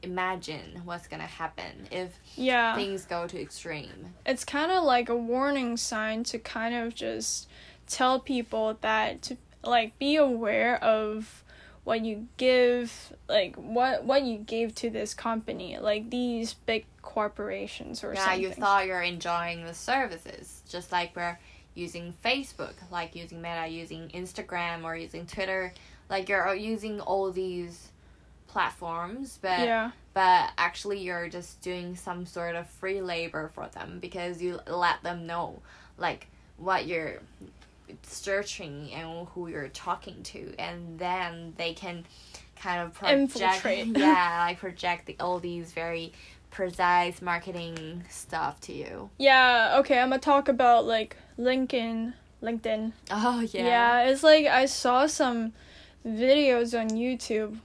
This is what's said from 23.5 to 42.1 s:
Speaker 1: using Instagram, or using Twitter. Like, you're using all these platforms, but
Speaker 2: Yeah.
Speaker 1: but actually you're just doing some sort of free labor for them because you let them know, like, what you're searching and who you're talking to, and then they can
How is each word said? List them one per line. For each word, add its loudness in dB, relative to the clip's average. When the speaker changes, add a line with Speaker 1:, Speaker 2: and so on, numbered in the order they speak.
Speaker 1:
using -12
Instagram, -8
or -6
using -12
Twitter. -4
Like, -2
you're 2
using -4
all 0
these -6
platforms, -4
but 0
Speaker 2:
Yeah. 0
Speaker 1:
but 6
actually -2
you're -4
just -12
doing -8
some -8
sort -6
of -8
free -4
labor -6
for -10
them -12
because -8
you -4
let 0
them -6
know, -6
like, -4
what -2
you're -6
searching -6
and -10
who -10
you're -8
talking -8
to, -14
and -10
then -4
they -4
can -10